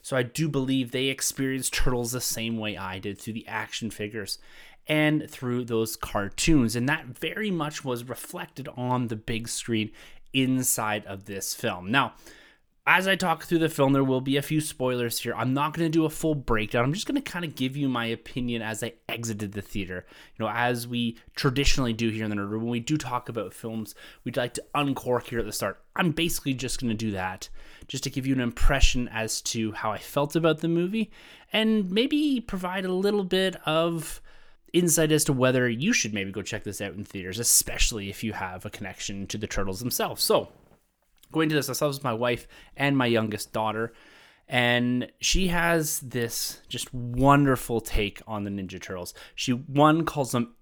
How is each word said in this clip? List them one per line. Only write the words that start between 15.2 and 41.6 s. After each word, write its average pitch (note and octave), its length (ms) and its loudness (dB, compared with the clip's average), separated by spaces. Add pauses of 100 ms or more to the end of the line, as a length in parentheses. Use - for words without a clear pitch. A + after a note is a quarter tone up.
here. A#2 160 -4
I'm B2+ 160 0
not D3 220 0
gonna E3 160 0
do D#3+ 160 4
a - 20 2
full D3+ 260 0
breakdown. A#2+ 500 2
I'm C#3+ 100 2
just G#3+ 120 -4
gonna C#4 140 0
kinda F3 260 -6
give C3 300 -2
you C#3+ 100 0
my A#2+ 200 0
opinion A#2 560 -4
as A2 200 -4
I A#2 120 -6 (160)
exited G#2+ 420 -4
the G#2 80 -6
theater. F#2 480 -8
You - 380 -8
know, G#2+ 40 0
as A#2+ 380 0
we A#2+ 300 -2 (180)
traditionally C3+ 560 4
do A2+ 160 0
here A2 160 -2
in G#2 60 -2
the G#2 60 -2
Nerd G2+ 120 -2
Room, A2 140 -2
when A#2 80 -2
we A#2+ 100 0
do D3 160 -2
talk B2 320 -4
about G#2+ 240 -6
films, A2+ 420 -8 (300)
we'd A#2+ 140 -2
like B2 160 -2
to - 100 -8 (100)
uncork C3 520 0
here A#2+ 120 -4
at G#2+ 60 0
the G#2+ 80 -6
start. - 320 -4 (120)
I'm F3+ 160 2
basically E3 420 -2
just B2 260 -6
gonna A#2 140 0
do A2 160 -2
that, F#2 400 -6 (380)
just C3 160 -8
to C3+ 60 -4
give C3 160 -4
you C3+ 80 2
an C3 60 2
impression B2 680 4
as A2 340 -4
to A2 300 -2
how G#2+ 200 -4
I G2 60 -6
felt C#3+ 360 -2
about D#3+ 260 4
the E3 80 0
movie, F3+ 420 0 (420)
and G#3+ 380 2
maybe C#4 500 2
provide F#3 460 -4
a F#3 80 0
little G3+ 300 2
bit F#3 320 2 (100)
of D#3+ 560 0 (500)
insight D#3+ 400 4
as D3 120 4
to D3 100 2
whether B2+ 340 4
you C3 240 0
should G#2+ 220 0
maybe G2 180 -2
go G#2 80 -6
check G#2 240 -6
this G2+ 160 -8
out G2 140 -6
in G2+ 100 -8
theaters, F#2 340 -8
especially - 720 2
if G2 160 -8
you G#2+ 80 -2
have F#2 320 -8
a G#2+ 60 -8
connection G2 560 -8
to - 100 -10
the G#2+ 100 -6
Turtles G2 340 -2
themselves. B2 440 -2
So, C#3 280 4 (800)
going D#3 160 2
to D#3 60 0
this C3 140 2